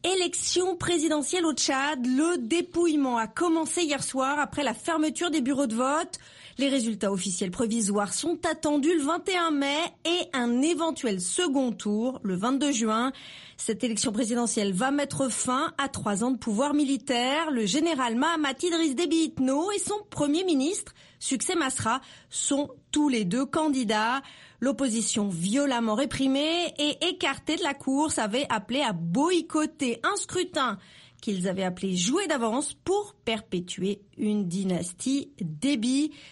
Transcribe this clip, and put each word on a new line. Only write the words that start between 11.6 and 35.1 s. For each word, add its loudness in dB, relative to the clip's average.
tour -2
le 0
vingt-deux 2
juin. 2
Cette -4
élection 0
présidentielle 0
va 2
mettre 0
fin -2
à 0
trois -2
ans 0
de 0
pouvoir 0
militaire. 0
Le 0
général 2
Mahamat 2
Idriss 2
Déby 2
Itno 0
et -2
son -2
premier 0
ministre, 0
Succès -2
Masra, 0
sont 0
tous 4
les 2
deux 0
candidats. 0
L'opposition 0
violemment 0
réprimée 0
et 0
écartée -2
de -4
la 0
course 0
avait 0
appelé -2
à 0
boycotter 0
un 0
scrutin -2
qu'ils -2
avaient 0
appelé -2
jouer 0
d'avance 0
pour -2
perpétuer -4
une 0
dynastie. -2